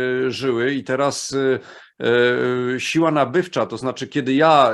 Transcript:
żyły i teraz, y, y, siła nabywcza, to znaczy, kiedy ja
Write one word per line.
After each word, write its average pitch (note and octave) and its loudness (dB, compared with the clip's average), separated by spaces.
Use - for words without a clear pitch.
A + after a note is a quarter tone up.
żyły A#2+ -2
i B2+ -6
teraz, C3 -4
y, C3+ 0
y, B2 -8
siła D#3+ 0
nabywcza, C#3+ 0
to A#2 -8
znaczy, B2+ -6
kiedy C3 -2
ja C#3+ 6